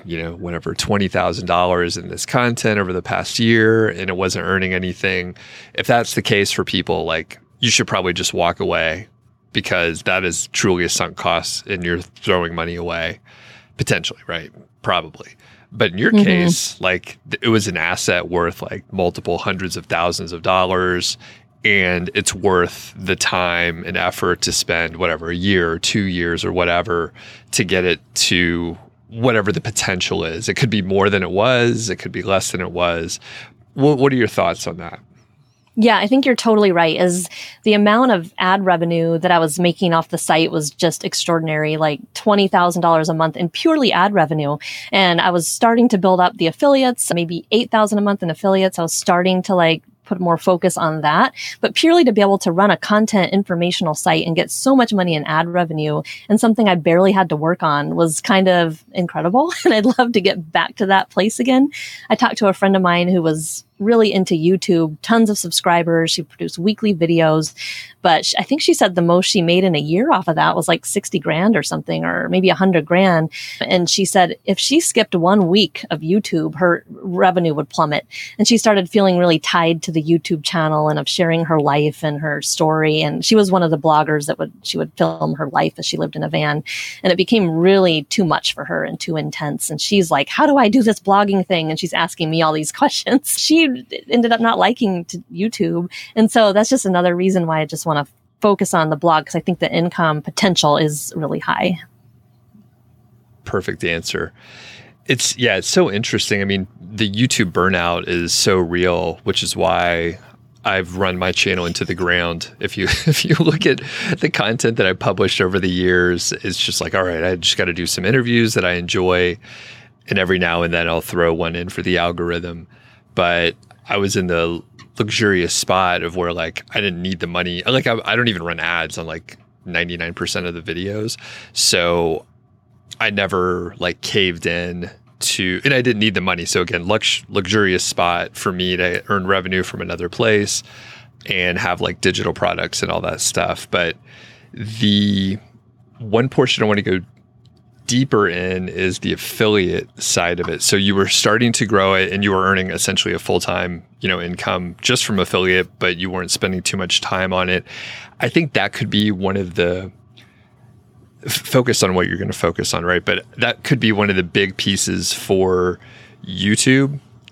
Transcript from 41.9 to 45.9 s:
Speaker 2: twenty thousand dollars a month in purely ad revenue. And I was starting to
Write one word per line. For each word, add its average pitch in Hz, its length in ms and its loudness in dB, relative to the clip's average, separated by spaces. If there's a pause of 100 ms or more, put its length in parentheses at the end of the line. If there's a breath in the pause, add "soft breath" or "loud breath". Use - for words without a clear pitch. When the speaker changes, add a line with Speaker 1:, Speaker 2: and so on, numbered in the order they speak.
Speaker 2:
twenty 202 360 2
thousand 175 320 2
dollars 165 260 4
a 170 60 0
month 160 240 0
in 175 100 0
purely 302 460 2
ad 196 200 2
revenue. 151 440 0 (340 loud breath)
And 175 300 4
I 185 100 2
was 175 160 0
starting 233 400 4
to 220 100 2